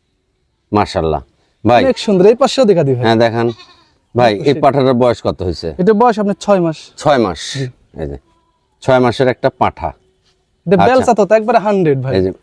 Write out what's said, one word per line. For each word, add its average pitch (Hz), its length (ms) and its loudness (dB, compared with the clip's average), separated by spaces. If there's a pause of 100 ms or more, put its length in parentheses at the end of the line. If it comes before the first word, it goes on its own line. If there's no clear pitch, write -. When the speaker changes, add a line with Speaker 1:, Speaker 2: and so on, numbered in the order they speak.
(720)
Speaker 1:
মাশাআল্লাহ। 82 500 -2 (440)
ভাই। 120 180 4
Speaker 2:
অনেক 262 140 0
সুন্দর। 190 280 0
এই 233 80 4
পাশেও 262 300 0
দেখা 180 180 2
দিই 139 120 0
ভাই। 120 100 -6
Speaker 1:
হ্যাঁ, 113 120 2
দেখান। 117 340 0 (680)
ভাই, 123 160 4
Speaker 2:
এই 196 60 -4
Speaker 1:
এই 170 60 -8
Speaker 2:
পাশে। 139 160 0
Speaker 1:
পাঁঠাটার 135 340 2
বয়স 120 280 0
কত 98 200 -4
হয়েছে? 82 360 -6
Speaker 2:
এটা 190 140 2
বয়স 220 260 2
আপনার 202 220 -2
ছয় 202 200 0
মাস। 165 160 -2 (200)
Speaker 1:
ছয় 147 220 0
মাস। 95 200 -2 (200)
Speaker 2:
জি। 135 60 -4 (360)
Speaker 1:
এই 76 80 -8
যে। 71 80 -12 (640)
ছয় 131 180 2
মাসের 127 300 0
একটা 127 300 -2
পাঁঠা। 87 340 -4 (720)
Speaker 2:
এটা 185 160 2
Speaker 1:
আচ্ছা। 240 120 4
Speaker 2:
বেলচা 254 200 2
তো, 208 100 0
তো 190 100 0
একবারে 220 240 2
হান্ড্রেড 180 420 0
ভাই। 127 160 -4
Speaker 1:
এই 95 60 0
যে, 92 100 -2 (100)